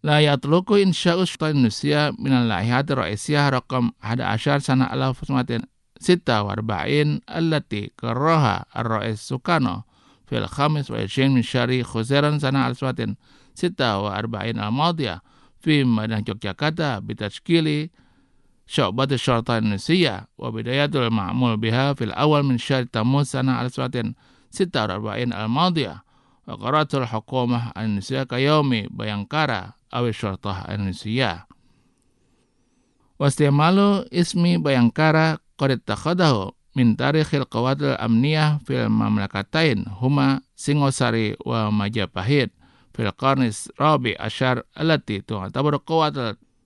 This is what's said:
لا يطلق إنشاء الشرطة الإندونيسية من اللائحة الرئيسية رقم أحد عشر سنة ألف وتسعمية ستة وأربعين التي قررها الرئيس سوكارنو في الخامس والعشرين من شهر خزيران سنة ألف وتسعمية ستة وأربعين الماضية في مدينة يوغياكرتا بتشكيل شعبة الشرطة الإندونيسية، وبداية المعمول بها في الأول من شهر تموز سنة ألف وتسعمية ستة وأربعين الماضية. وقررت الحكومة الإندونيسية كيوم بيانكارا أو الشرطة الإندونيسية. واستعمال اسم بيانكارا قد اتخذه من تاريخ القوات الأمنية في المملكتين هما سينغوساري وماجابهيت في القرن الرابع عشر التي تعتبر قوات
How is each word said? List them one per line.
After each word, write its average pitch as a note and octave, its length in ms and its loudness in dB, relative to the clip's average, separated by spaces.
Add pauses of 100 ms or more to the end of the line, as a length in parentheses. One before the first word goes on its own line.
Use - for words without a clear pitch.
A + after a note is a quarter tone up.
لا D3+ 160 4
يطلق D3+ 520 4
إنشاء F#3 500 4
الشرطة E3+ 240 -2
الإندونيسية D3 720 2
من - 120 0
اللائحة A#2+ 580 2
الرئيسية C#3 600 0
رقم B2+ 420 0 (120)
أحد A2+ 180 -2
عشر A2+ 380 0
سنة C3 340 0
ألف C3 300 -4
وتسعمية B2 380 -2 (380)
ستة B2+ 420 2
وأربعين A2 880 -2
التي D#3 680 -2
قررها A#2+ 680 0 (120)
الرئيس A2 420 -4
سوكارنو B2+ 600 -2 (460)
في A#2+ 100 -4
الخامس C#3 540 -2
والعشرين A2+ 400 0
من B2+ 100 4
شهر B2 420 0
خزيران C#3 560 0
سنة C3+ 280 0
ألف B2 160 -6
وتسعمية A#2+ 320 -4 (400)
ستة B2+ 420 -2
وأربعين G#2 600 -4
الماضية B2+ 640 -2 (380)
في D3 240 2
مدينة A2 440 0
يوغياكرتا C3 720 -4
بتشكيل D3+ 880 -2 (800)
شعبة A#2+ 440 0
الشرطة A#2+ 460 0
الإندونيسية، A2 680 0 (100)
وبداية B2 580 -4
المعمول A2+ 640 0
بها A#2+ 360 0
في B2+ 100 -4
الأول C#3+ 400 2
من C3 140 2
شهر C3 260 0
تموز B2+ 440 0
سنة C3 340 0
ألف B2+ 180 -6
وتسعمية B2 340 -4 (380)
ستة E3+ 300 0
وأربعين G#2+ 520 -4
الماضية. B2 680 -2 (440)
وقررت C3 480 -2
الحكومة A#2+ 760 -2
الإندونيسية A2 520 -4
كيوم C3 680 0
بيانكارا G#2+ 800 -4 (220)
أو A#2+ 140 -2
الشرطة G2+ 580 -4
الإندونيسية. G2 840 -4 (1700)
واستعمال D#3 920 4
اسم F3 500 2
بيانكارا D#3 760 4 (200)
قد C#3 140 2
اتخذه C3 800 0 (240)
من A#2+ 220 4
تاريخ D3 380 0
القوات C3 460 -2
الأمنية C#3+ 840 2
في B2 200 -2
المملكتين G#2+ 1040 0
هما C3+ 540 0 (140)
سينغوساري B2+ 800 0 (100)
وماجابهيت G#2+ 1080 0 (420)
في A2+ 100 -6
القرن C3 480 0 (280)
الرابع C3 400 2
عشر B2 440 -2 (160)
التي D3+ 420 -2
تعتبر B2 560 -2
قوات D3 600 -2 (280)